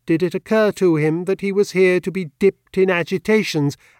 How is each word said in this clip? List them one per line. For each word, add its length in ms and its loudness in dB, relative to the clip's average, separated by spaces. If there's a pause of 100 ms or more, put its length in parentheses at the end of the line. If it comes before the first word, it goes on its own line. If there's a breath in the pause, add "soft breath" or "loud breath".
did 160 0
it 140 -4
occur 380 0
to 240 2
him 260 0
that 160 -4
he 140 -4
was 180 0
here 300 2
to 100 -6
be 260 -8
dipped 400 0
in 120 2
agitations 880 -2 (220 soft breath)